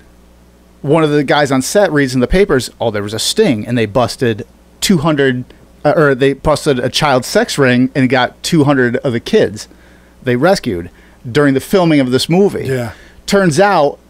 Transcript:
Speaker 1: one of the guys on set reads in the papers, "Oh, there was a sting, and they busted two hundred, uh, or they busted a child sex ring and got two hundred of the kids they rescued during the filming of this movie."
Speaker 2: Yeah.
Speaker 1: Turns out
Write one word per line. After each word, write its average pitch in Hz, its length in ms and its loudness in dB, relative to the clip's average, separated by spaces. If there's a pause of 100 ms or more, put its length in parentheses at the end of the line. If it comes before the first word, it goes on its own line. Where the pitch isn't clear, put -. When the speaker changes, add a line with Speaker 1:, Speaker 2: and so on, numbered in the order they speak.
(800)
Speaker 1:
one 160 220 2
of 151 80 0
the 147 120 2
guys 147 280 0
on 135 100 0
set 196 300 0
reads 143 220 0
in 131 60 -2
the 120 80 2
papers, 185 420 0 (100)
"Oh, 113 120 -2
there 104 120 -4
was 104 100 -8
a 110 60 -6
sting, 139 460 0
and 120 120 -4
they 113 80 0
busted 113 600 -2 (360)
two 190 180 2
hundred, 135 460 0 (400)
uh, 147 100 2
or 143 200 2
they 139 180 2
busted 139 460 -2
a 120 100 -2
child 131 360 0
sex - 320 -2
ring 127 380 2
and 131 140 2
got 123 340 -2
two 156 220 0
hundred 127 320 2
of 127 160 -4
the 117 60 -4
kids 110 480 -2 (560)
they 123 120 -2
rescued 123 540 -2 (400)
during 143 240 2
the 131 80 0
filming 170 380 2
of 127 120 0
this 131 180 0
movie." 165 380 0
Speaker 2:
Yeah. 123 240 -6 (340)
Speaker 1:
Turns 185 340 0
out 185 380 2 (120)